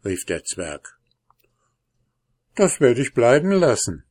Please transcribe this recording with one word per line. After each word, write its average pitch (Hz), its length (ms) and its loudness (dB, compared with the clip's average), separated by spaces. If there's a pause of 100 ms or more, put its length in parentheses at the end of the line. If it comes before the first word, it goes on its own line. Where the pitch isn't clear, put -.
rief 95 200 -6
der 82 180 -8
Zwerg. - 560 -12 (1600)
„Das 190 240 0
werde 127 220 4
ich - 140 -6
bleiben 139 360 4
lassen“ 123 600 0